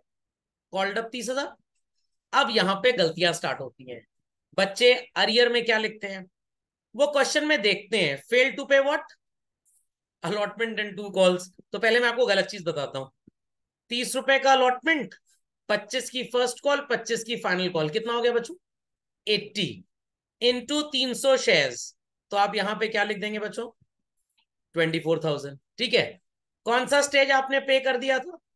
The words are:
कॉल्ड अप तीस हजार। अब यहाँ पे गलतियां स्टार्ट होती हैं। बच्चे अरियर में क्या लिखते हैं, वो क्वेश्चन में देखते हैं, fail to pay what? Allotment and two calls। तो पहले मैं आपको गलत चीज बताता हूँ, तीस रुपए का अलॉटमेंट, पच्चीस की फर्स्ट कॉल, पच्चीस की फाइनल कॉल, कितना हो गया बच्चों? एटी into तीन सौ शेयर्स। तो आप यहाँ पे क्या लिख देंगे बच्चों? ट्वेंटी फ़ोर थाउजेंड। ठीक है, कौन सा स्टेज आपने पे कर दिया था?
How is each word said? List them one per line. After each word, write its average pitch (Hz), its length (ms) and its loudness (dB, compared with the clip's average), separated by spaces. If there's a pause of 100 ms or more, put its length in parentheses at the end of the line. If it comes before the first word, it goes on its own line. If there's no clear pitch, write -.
(720)
कॉल्ड 196 260 -4
अप 226 140 -6
तीस 233 180 -8
हजार। 277 240 -6 (800)
अब 269 180 2
यहाँ 196 320 0
पे 254 100 4
गलतियां 170 400 0
स्टार्ट 165 280 -6
होती 127 300 -16
हैं। 113 100 -14 (580)
बच्चे 196 340 4 (240)
अरियर 220 360 4
में 233 120 0
क्या 226 140 0
लिखते 214 280 -6
हैं, 190 180 -12 (680)
वो 277 180 2
क्वेश्चन 285 340 0
में - 160 2
देखते 208 360 0
हैं, 147 240 0
fail 254 360 0
to 277 120 -8
pay 277 160 6
what? 294 280 -4 (1080)
Allotment 208 580 -4
and 208 180 -8
two 202 140 -10
calls। 180 360 2 (240)
तो 202 60 -6
पहले 226 220 2
मैं 247 80 2
आपको 233 180 4
गलत 196 240 8
चीज 196 160 -12
बताता 143 320 -4
हूँ, 135 120 -8 (840)
तीस 247 220 -4
रुपए 269 220 4
का 269 140 4
अलॉटमेंट, 254 640 2 (540)
पच्चीस 214 420 -4
की 247 140 -8
फर्स्ट 247 360 -2
कॉल, 285 300 0
पच्चीस 226 340 -4
की 233 120 -6
फाइनल 185 320 -2
कॉल, 156 220 -2
कितना 220 220 -4
हो 233 100 -2
गया 240 100 2
बच्चों? 233 220 -4 (760)
एटी 202 560 -4 (580)
into 247 400 0
तीन 262 320 -4
सौ 269 220 2
शेयर्स। 143 600 0 (340)
तो 208 60 -4
आप 202 200 0
यहाँ 202 180 -2
पे 214 140 -4
क्या 208 160 -2
लिख 208 140 -4
देंगे 208 200 -6
बच्चों? 214 460 -10 (880)
ट्वेंटी 165 280 0
फ़ोर 156 240 0
थाउजेंड। 139 340 -4 (200)
ठीक 240 160 -2
है, 160 260 0 (440)
कौन 240 220 0
सा 285 160 4
स्टेज 277 280 2
आपने 269 300 2
पे 269 200 2
कर 254 180 0
दिया 262 200 -2
था? 330 200 -10 (180)